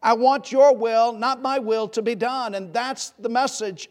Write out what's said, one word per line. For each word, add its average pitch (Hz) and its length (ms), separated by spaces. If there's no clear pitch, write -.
I 226 120
want 254 380
your 269 240
will, 226 380
not 247 280
my 269 180
will, 220 300
to 226 120
be 226 140
done." 240 400
And 190 180
that's 254 380
the 233 180
message 233 600